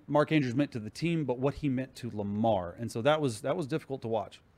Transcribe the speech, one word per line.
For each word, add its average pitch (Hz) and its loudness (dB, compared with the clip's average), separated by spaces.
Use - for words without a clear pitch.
Mark 147 4
Andrews 135 4
meant 147 2
to 123 -6
the 107 -8
team, 160 -2
but 127 -2
what 135 0
he 147 -4
meant 131 -4
to 120 -8
Lamar. 101 2
And 113 -6
so 117 -4
that 151 4
was, 113 -2
that 135 0
was 170 -4
difficult 135 -6
to 117 -6
watch. 107 -4